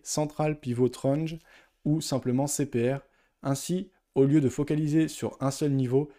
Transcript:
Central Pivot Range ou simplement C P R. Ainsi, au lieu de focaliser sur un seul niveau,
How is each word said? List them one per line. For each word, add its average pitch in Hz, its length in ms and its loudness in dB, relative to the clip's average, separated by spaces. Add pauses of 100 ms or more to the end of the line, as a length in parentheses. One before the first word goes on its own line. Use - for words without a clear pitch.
Central 151 560 -4
Pivot 123 360 0
Range 156 420 -2 (460)
ou 151 160 2
simplement 127 460 0
C 139 200 -2
P 120 260 0
R. 139 80 -4 (420)
Ainsi, 170 480 -4 (240)
au 135 100 6
lieu 143 160 4
de 131 80 4
focaliser 151 600 0
sur - 320 -8
un 135 100 0
seul 143 220 -2
niveau, 135 460 2